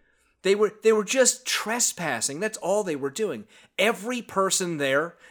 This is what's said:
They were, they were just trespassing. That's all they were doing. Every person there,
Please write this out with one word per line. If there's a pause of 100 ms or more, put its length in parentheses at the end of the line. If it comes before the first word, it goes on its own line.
(420)
They
were, (100)
they
were
just
trespassing.
That's
all
they
were
doing. (340)
Every
person
there, (160)